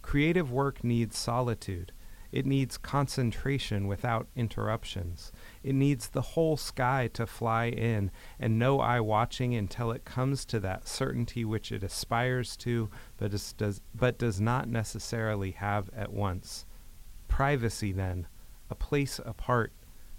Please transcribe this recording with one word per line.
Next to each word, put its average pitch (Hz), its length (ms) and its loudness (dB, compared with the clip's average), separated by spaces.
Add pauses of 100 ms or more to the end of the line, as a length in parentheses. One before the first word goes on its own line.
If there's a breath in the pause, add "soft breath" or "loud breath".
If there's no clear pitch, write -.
Creative 156 480 4
work 135 340 2
needs 117 320 2
solitude. 117 760 -2 (380 loud breath)
It 131 160 0
needs 135 320 2
concentration 127 1080 0
without 113 480 0
interruptions. 107 960 -2 (320 loud breath)
It 135 100 0
needs 139 340 2
the 131 140 0
whole 160 340 2
sky 127 580 2
to 117 120 0
fly 113 400 2
in 113 460 2 (260 loud breath)
and 110 180 4
no 131 220 6
eye 120 220 4
watching 113 540 2
until 117 360 0
it 120 140 -4
comes 131 400 0
to 113 160 0
that 95 260 -2
certainty 120 580 -2
which 110 280 -2
it 104 100 -4
aspires 123 760 0
to, 117 300 0 (280 loud breath)
but 104 180 -2
is, - 180 -4
does, 104 280 -2 (120)
but 120 240 2
does 107 240 0
not 120 280 2
necessarily 110 840 -2
have 101 400 -2
at 101 200 -6
once. 101 540 -2 (600 loud breath)
Privacy, 117 680 2
then, 92 340 0 (440 loud breath)
a - 40 -4
place - 500 0
apart, 117 480 0 (460 loud breath)